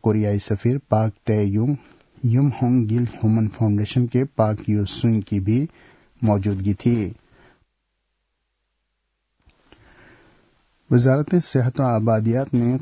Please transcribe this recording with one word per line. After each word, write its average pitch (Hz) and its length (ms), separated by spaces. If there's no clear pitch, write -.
کوریائی 107 380
سفیر 120 380
پاک 110 260
تے 107 180
یونگ، 107 320
یم 127 260
ہونگ 123 220
گل 117 180
ہیومن 110 460
فاؤنڈیشن 107 580
کے 123 180
پاک 107 440
یو 104 160
سنگ 110 360
کی 101 200
بھی 113 260
موجودگی 101 520
تھی۔ 113 360
وزارت 131 440
صحت 127 360
و - 20
آبادیات 113 720
نے 120 280